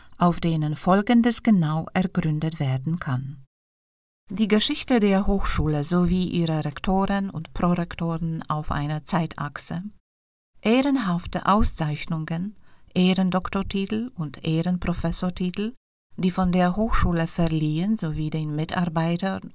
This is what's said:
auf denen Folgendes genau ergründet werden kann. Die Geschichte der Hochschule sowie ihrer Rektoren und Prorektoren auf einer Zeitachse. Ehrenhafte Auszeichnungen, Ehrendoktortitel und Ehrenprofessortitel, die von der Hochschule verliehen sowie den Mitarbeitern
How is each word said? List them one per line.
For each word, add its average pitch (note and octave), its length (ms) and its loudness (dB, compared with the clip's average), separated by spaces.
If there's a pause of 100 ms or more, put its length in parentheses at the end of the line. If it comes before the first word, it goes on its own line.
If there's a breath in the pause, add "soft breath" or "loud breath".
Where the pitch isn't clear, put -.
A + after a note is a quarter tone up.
(180 loud breath)
auf F3 220 4
denen D#3 360 0
Folgendes A3+ 680 4
genau E3 500 2
ergründet D#3+ 680 0
werden C3+ 400 -2
kann. C3+ 440 -6 (880)
Die G3 160 0
Geschichte A#3 520 2
der G3 260 4
Hochschule D3+ 580 2
sowie F3+ 440 2
ihrer D#3+ 360 0
Rektoren G3 680 -2
und E3 220 -10
Prorektoren E3+ 960 -2
auf D3+ 240 -4
einer D3 320 -4
Zeitachse. E3 800 -6 (800)
Ehrenhafte A3+ 840 0
Auszeichnungen, E3 1080 0 (380 soft breath)
Ehrendoktortitel F#3+ 1200 0
und D3+ 300 -8
Ehrenprofessortitel, F3+ 1300 -2 (420)
die F3+ 140 0
von F3+ 220 0
der F3+ 240 2
Hochschule F3+ 500 2
verliehen D#3+ 680 0
sowie D#3 340 -4
den D3+ 260 -4
Mitarbeitern E3+ 1000 -2